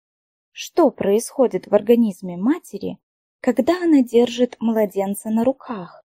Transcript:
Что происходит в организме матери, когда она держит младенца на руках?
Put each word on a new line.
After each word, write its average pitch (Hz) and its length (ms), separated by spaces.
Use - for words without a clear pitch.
Что - 380
происходит 202 800
в 202 80
организме 208 600
матери, 196 600
когда 262 440
она 302 180
держит 240 580
младенца 214 680
на 226 140
руках? 233 640